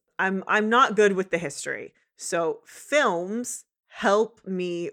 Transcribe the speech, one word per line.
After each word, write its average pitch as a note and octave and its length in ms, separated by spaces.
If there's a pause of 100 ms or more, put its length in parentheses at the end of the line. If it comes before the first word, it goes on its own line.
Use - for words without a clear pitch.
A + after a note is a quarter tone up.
(180)
I'm, F#3+ 280
I'm G#3+ 220
not A#3+ 280
good G#3 160
with F#3 180
the E3+ 80
history. C#3+ 540 (240)
So E3 480
films A3+ 1000 (240)
help A3 580
me F3+ 460